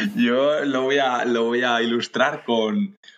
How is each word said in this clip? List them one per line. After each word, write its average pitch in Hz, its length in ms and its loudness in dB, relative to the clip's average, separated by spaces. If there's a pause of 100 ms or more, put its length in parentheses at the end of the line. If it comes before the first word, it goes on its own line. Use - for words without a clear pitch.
(160)
yo 131 500 2
lo 131 180 0
voy 135 160 2
a, 123 260 0
lo 117 200 0
voy 120 180 0
a 120 180 0
ilustrar 120 640 -2
con 107 520 0 (200)